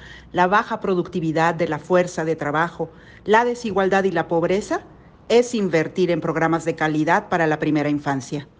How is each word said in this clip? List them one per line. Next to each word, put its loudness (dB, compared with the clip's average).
la 4
baja 0
productividad 0
de -2
la -4
fuerza 0
de -2
trabajo, -4
la 4
desigualdad 0
y -2
la -2
pobreza, 0
es 4
invertir 0
en 0
programas 0
de -2
calidad 0
para 0
la 0
primera 0
infancia. -4